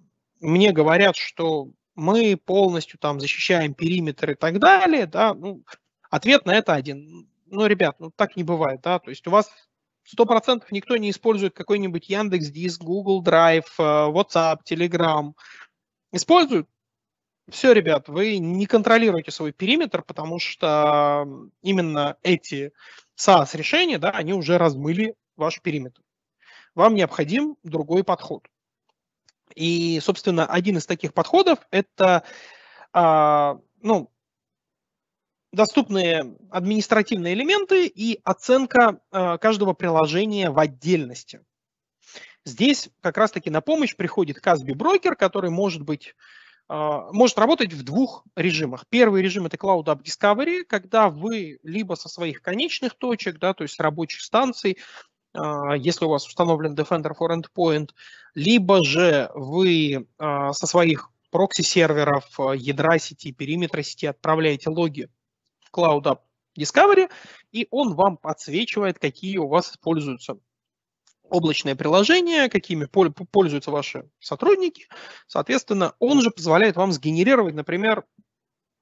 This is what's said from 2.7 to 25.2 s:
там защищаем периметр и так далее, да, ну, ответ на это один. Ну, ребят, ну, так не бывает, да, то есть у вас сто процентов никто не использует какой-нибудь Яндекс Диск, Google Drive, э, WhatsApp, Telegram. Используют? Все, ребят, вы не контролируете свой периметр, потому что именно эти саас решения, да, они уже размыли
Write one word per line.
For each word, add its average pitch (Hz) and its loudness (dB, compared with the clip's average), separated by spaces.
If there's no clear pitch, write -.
там 143 -4
защищаем 147 -2
периметр 165 -4
и 143 -6
так 165 -4
далее, 320 4
да, 208 0
ну, 180 -14
ответ 247 2
на 185 2
это 208 2
один. 147 -8
Ну, 196 -2
ребят, 185 0
ну, 160 -16
так - -4
не 180 -6
бывает, 156 -2
да, 180 -2
то - -12
есть - -16
у 170 -8
вас 208 2
сто - 0
процентов 226 0
никто 202 -2
не 208 -2
использует 196 -2
какой-нибудь 190 -4
Яндекс 190 -2
Диск, 165 -8
Google 190 -2
Drive, 165 4
э, 170 0
WhatsApp, 156 2
Telegram. 165 -2
Используют? 269 2
Все, 254 4
ребят, 160 2
вы 202 -2
не 180 -2
контролируете 220 2
свой 151 -8
периметр, 220 -2
потому 160 -10
что 147 0
именно 160 -2
эти 147 -2
саас 170 4
решения, 294 0
да, 147 -2
они 185 -4
уже 175 0
размыли 170 0